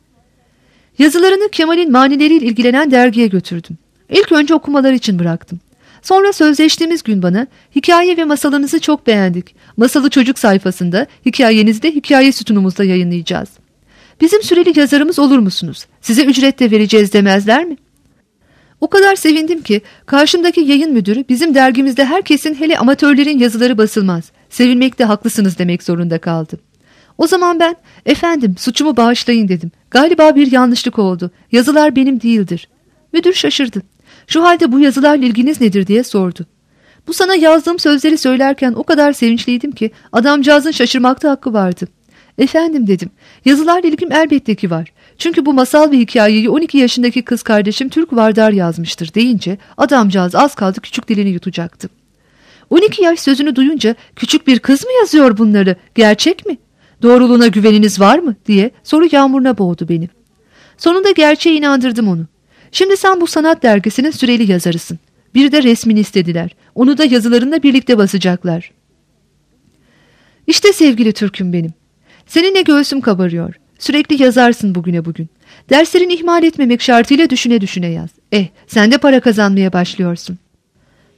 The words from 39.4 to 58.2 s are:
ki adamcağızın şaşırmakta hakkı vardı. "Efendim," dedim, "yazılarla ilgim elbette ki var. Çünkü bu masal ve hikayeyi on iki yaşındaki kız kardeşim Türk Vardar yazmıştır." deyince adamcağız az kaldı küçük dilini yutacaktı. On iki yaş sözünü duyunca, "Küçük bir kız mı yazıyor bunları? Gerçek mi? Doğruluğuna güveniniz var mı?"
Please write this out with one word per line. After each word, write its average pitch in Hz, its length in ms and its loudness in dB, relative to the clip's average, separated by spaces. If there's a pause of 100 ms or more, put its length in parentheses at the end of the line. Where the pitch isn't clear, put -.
ki 220 180 -6 (220)
adamcağızın 285 580 2
şaşırmakta 254 600 0
hakkı 269 220 -4
vardı. 185 360 -4 (500)
"Efendim," 302 480 0
dedim, 185 240 -2 (340)
"yazılarla 320 440 2
ilgim 311 240 -4
elbette 294 420 0
ki 196 160 -6
var. 165 220 -6 (260)
Çünkü 330 280 -2
bu 294 60 0
masal 285 380 2
ve 277 80 2
hikayeyi 214 520 2
on 302 100 0
iki 320 180 -2
yaşındaki 240 440 0
kız 240 200 -6
kardeşim 214 460 -2
Türk 320 240 -4
Vardar 220 400 2
yazmıştır." 170 640 -6
deyince 208 440 -2 (180)
adamcağız 202 580 0
az 277 200 2
kaldı 190 260 -4
küçük - 280 -10
dilini 202 220 -2
yutacaktı. 175 580 -10 (840)
On 302 80 4
iki 427 240 0
yaş 339 180 0
sözünü 277 360 -4
duyunca, 262 380 0 (220)
"Küçük - 300 -4
bir 254 120 2
kız - 260 0
mı 494 60 -6 (100)
yazıyor 294 380 2
bunları? 208 380 0 (180)
Gerçek 214 520 0
mi? 330 120 -6 (440)
Doğruluğuna 240 440 6
güveniniz 214 540 2
var 208 180 4
mı?" 320 180 -4 (100)